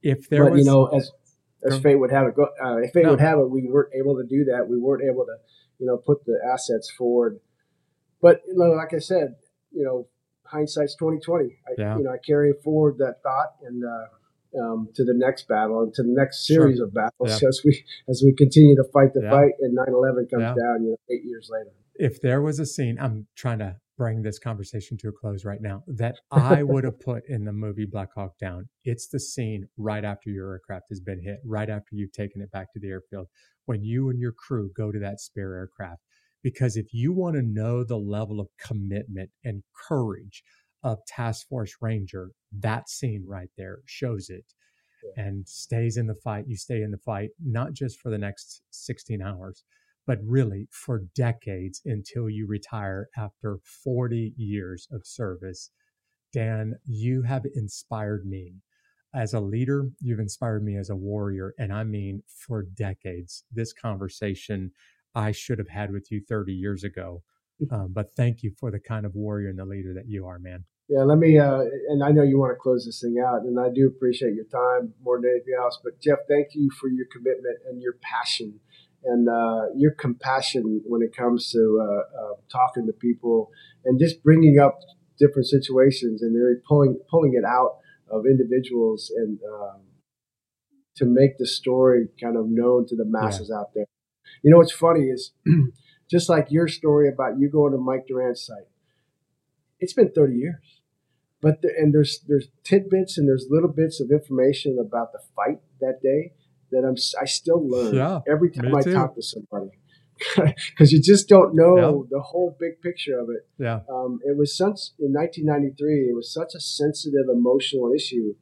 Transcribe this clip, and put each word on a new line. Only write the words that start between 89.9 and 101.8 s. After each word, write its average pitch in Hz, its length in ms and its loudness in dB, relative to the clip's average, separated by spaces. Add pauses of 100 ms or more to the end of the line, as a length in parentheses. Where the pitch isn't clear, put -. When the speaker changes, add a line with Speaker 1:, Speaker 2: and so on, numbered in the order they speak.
Speaker 1:
to 135 100 -2
make 135 320 4
the 123 80 -4
story 127 640 2 (120)
kind 117 160 -6
of 110 120 -2
known 120 380 2
to 120 100 -6
the 110 80 -4
Speaker 2:
Yeah. 107 60 -4 (100)
Speaker 1:
masses 101 300 -4
out 107 240 -8
there. 107 120 -4 (560)
You 151 80 8
know, 170 80 12
what's 165 140 8
funny 165 360 2
is 127 240 -6 (140)
<clears throat> - 640 0
just 170 180 2
like 151 220 2
your 165 180 2
story 147 400 2
about 131 300 -2
you 143 100 2
going 147 240 2
to 135 60 -2
Mike 131 300 -2
Durant's 127 360 -4
site, 104 220 -18 (1120)
it's - 160 -6
been 233 160 6
thirty 135 260 4
years, - 440 -8 (600)
but 151 220 2
the, 165 140 0
and 151 180 4